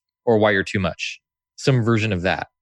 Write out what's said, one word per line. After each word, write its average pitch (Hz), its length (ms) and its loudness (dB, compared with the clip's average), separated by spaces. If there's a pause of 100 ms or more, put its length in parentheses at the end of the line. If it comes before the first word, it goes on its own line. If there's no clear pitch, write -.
(260)
or 113 120 2
why 107 140 4
you're 95 120 2
too - 160 -4
much, - 400 -6 (360)
some 131 260 0
version 110 320 0
of 87 80 -4
that, 87 280 -4 (120)